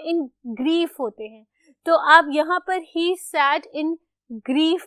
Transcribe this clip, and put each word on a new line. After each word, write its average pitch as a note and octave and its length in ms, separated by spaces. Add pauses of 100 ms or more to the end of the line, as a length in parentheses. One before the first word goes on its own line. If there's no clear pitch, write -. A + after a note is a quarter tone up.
(100)
in E4+ 100 (400)
grief D#4+ 400
होते A3 240
हैं, A3 200 (420)
तो E4 100 (160)
आप D#4+ 200
यहाँ D#4+ 340
पर F#4 260
he E4 140 (160)
said D4 440 (100)
in D#4 200 (520)
grief D#4+ 380